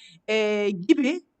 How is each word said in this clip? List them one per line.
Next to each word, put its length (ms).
e, 400
gibi, 520